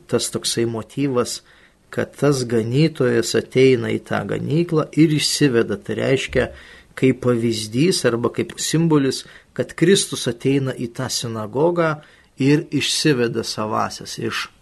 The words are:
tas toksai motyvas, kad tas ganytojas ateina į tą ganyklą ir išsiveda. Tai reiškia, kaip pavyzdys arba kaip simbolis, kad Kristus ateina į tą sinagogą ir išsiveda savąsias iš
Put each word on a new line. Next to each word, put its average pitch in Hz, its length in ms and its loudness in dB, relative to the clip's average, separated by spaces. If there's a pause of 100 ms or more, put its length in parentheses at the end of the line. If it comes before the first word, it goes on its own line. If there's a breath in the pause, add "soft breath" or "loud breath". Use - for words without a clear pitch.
tas 117 240 -2
toksai 117 320 -2
motyvas, 117 760 -4 (520 soft breath)
kad 113 220 -4
tas 139 320 2
ganytojas 120 880 2
ateina 120 560 4
į 110 100 -2
tą 107 240 -4
ganyklą 139 640 -2
ir 156 220 4
išsiveda. 117 640 2
Tai 107 220 -8
reiškia, 127 520 0 (420 loud breath)
kaip 131 300 2
pavyzdys 117 840 0
arba 117 240 0
kaip - 260 -6
simbolis, 151 680 0 (260 loud breath)
kad - 240 -6
Kristus - 540 2
ateina 131 460 -2
į 123 180 -6
tą 127 180 -6
sinagogą 143 840 -2 (420 loud breath)
ir 147 300 2
išsiveda 120 760 0
savąsias 107 720 -6
iš 113 300 -6 (140)